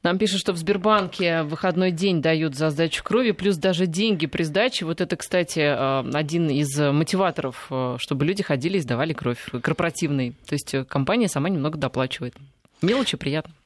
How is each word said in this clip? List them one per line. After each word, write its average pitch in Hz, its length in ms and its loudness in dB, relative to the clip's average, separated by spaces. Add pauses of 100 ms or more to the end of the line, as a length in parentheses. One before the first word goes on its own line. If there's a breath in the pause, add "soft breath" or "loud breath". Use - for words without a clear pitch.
Нам 180 140 0
пишут, 190 240 2
что 202 100 -2
в 175 60 -4
Сбербанке 180 840 0
в 151 60 -2
выходной 185 420 0
день 170 300 0
дают 156 340 2
за 156 160 0
сдачу 156 340 0
крови, 226 260 2
плюс 190 240 2
даже 180 320 2
деньги 170 400 0
при 170 160 -2
сдаче. 190 400 0
Вот 165 160 -2
это, 175 160 0
кстати, 175 440 -2
э, 135 540 2
один 156 360 0
из 143 280 0
мотиваторов, 156 920 0
э, 127 300 -2
чтобы 139 260 0
люди 196 180 0
ходили 156 340 0
и 170 40 2
сдавали 131 320 -2
кровь - 360 -4 (120)
корпоративный. 143 680 0 (140)
То - 80 -6
есть, - 200 -6
э, 135 100 0
компания 185 460 2
сама 147 180 -2
немного 156 300 0
доплачивает. 131 580 -4 (460)
Мелочи 220 340 2
приятно. 147 380 -4 (120)